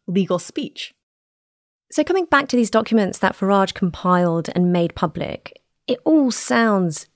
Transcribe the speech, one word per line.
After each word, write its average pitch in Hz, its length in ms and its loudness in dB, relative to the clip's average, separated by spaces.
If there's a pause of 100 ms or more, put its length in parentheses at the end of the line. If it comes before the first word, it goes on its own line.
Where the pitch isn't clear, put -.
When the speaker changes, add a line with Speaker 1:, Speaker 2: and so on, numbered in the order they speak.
Speaker 1:
legal 180 320 0
speech? - 520 -10 (1000)
Speaker 2:
So 302 120 0
coming 359 200 -2
back 277 240 2
to 247 80 -2
these 233 140 2
documents 220 480 0
that 190 180 -2
Farage 190 380 0
compiled 180 800 0
and 180 180 2
made 170 220 0
public, - 680 -8 (280)
it 247 160 -2
all 302 260 4
sounds 208 840 0